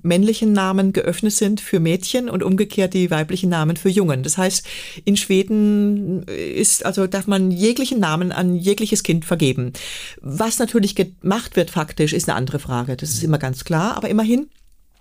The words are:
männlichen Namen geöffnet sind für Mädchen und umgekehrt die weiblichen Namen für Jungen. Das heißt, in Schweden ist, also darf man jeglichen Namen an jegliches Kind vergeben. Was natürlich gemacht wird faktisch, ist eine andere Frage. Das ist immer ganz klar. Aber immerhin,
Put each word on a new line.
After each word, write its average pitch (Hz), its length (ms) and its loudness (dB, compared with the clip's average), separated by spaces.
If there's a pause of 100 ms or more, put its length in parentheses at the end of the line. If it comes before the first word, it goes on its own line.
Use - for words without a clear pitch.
männlichen 208 500 2
Namen 190 400 2
geöffnet 196 400 0
sind 208 300 0
für - 180 0
Mädchen 185 500 0
und 185 140 -2
umgekehrt 190 500 0
die 180 160 2
weiblichen 165 400 0
Namen 165 280 2
für - 100 0
Jungen. 180 340 2
Das 143 160 -4
heißt, 185 280 0 (400)
in 202 100 4
Schweden 202 1080 2
ist, - 600 -2
also 196 220 0
darf 190 200 -4
man 190 240 2
jeglichen 233 500 0
Namen 175 320 0
an 180 200 0
jegliches 202 500 0
Kind 165 200 0
vergeben. 131 480 0 (480)
Was 165 400 -2
natürlich 214 360 2
gemacht 190 600 -2
wird 170 160 2
faktisch, 156 400 -2
ist - 160 -2
eine - 80 0
andere 131 240 -4
Frage. 127 380 -4
Das 151 140 -8
ist 113 120 -4
immer 156 140 2
ganz 131 260 -6
klar. 170 320 0
Aber 208 140 -4
immerhin, 226 400 2 (520)